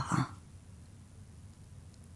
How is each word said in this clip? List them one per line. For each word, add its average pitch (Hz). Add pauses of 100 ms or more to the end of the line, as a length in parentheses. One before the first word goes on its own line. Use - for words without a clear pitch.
(120)
hein. - (1900)